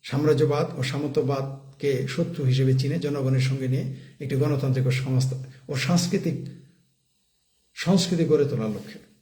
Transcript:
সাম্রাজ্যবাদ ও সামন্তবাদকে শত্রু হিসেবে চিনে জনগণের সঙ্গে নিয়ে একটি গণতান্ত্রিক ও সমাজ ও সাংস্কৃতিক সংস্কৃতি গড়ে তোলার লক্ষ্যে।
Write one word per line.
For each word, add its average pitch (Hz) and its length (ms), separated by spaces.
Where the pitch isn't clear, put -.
সাম্রাজ্যবাদ 143 760
ও 131 40
সামন্তবাদকে 135 1200
শত্রু 165 380
হিসেবে 131 280
চিনে 139 260
জনগণের 135 400
সঙ্গে 131 280
নিয়ে 131 260
একটি 139 160
গণতান্ত্রিক 131 520
ও 127 40
সমাজ - 420
ও 143 60
সাংস্কৃতিক 170 600
সংস্কৃতি 170 520
গড়ে 143 200
তোলার 110 240
লক্ষ্যে। - 300